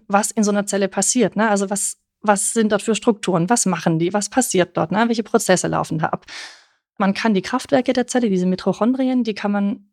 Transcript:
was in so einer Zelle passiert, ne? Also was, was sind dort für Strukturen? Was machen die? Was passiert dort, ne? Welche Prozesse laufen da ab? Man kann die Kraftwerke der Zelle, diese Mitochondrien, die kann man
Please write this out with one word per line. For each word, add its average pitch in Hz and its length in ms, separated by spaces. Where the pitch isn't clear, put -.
was 202 240
in 214 140
so 208 60
einer 202 140
Zelle 196 220
passiert, 196 480
ne? 220 140
Also 202 200
was, - 280
was 202 320
sind 214 180
dort 202 100
für 220 140
Strukturen? 185 540
Was 240 160
machen 165 340
die? 170 140
Was 208 160
passiert - 480
dort, 170 160
ne? 214 140
Welche 226 160
Prozesse 185 440
laufen 160 320
da 160 80
ab? - 180
Man 196 160
kann 226 200
die 185 80
Kraftwerke 262 500
der 247 160
Zelle, 240 220
diese 180 160
Mitochondrien, 240 800
die 214 80
kann 202 180
man 202 400